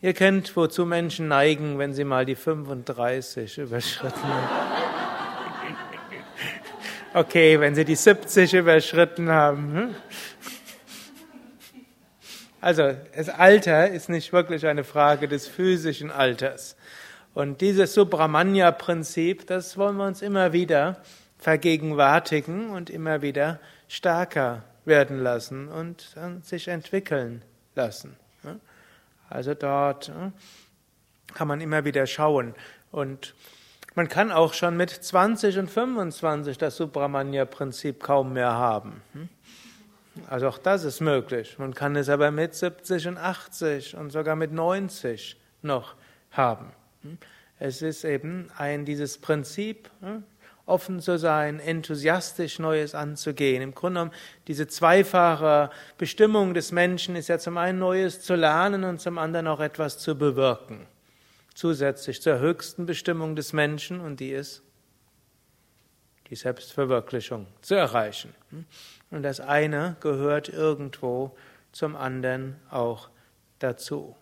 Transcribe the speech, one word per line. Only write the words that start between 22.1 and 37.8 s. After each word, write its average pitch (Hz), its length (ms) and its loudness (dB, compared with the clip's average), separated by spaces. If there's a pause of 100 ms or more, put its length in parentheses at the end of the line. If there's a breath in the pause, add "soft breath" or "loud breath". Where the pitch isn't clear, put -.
und 185 200 -10
immer 160 320 -4
wieder 147 400 -2 (260 loud breath)
stärker 160 760 -2 (200)
werden 143 360 4
lassen 127 500 -4
und, 165 480 -12
äh, 175 280 -12
sich - 220 -10
entwickeln 151 760 -6 (320)
lassen. 131 420 -6 (260)
Ja? 160 140 -14 (720 soft breath)
Also 131 240 -6
dort, 139 560 -2
äh, 170 220 -10 (1000 loud breath)
kann 156 140 -4
man 147 140 -2
immer 156 240 0
wieder 139 220 0
schauen. 139 480 0 (360 loud breath)
Und 135 440 -8 (600 loud breath)
man 170 140 0
kann 202 240 2
auch 160 200 4
schon 170 220 0
mit 175 140 0
zwanzig 196 680 2
und 190 120 -4
fünfundzwanzig 165 880 -4
das 156 180 -2
Subramanya-Prinzip 139 1300 -4